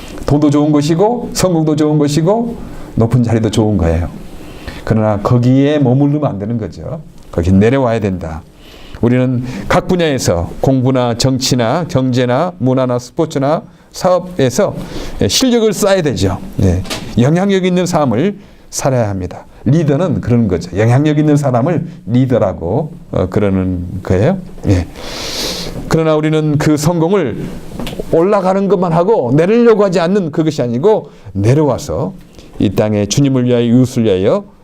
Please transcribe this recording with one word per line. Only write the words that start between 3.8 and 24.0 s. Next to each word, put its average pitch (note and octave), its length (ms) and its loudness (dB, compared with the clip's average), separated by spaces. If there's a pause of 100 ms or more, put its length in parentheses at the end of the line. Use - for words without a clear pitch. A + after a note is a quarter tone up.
그러나 G#2+ 340 0
거기에 B2+ 640 2
머무르면 C#3+ 460 2
안 G2+ 120 -4
되는 G#2+ 200 -4
거죠. E2 440 -10 (300)
거기 E2+ 200 0
내려와야 A#2 480 4
된다. E2+ 420 -4 (600)
우리는 B2+ 420 2 (240)
각 - 200 0
분야에서 B2+ 640 0 (120)
공부나 B2+ 560 0
정치나 C3 680 0
경제나 C3 720 0
문화나 B2+ 420 0
스포츠나 D#3 640 -2 (280)
사업에서, F3+ 840 0 (460)
예, - 60 2
실력을 A#3 460 2
쌓아야 F#3+ 280 2
되죠. G2 360 0 (240)
예, F#2+ 220 2 (340)
영향력 F3+ 480 2
있는 F3+ 200 0
삶을 D#3+ 520 0 (320)
살아야 B2 400 0
합니다. F#2 360 -8 (200)
리더는 D3+ 560 2
그런 A#2 260 2
거죠. F2 300 -4
영향력 C3 400 2
있는 D3+ 200 4
사람을 C#3 500 0 (180)
리더라고, A#2 840 0 (200)
어, F#2 180 0
그러는 F#2 560 0 (180)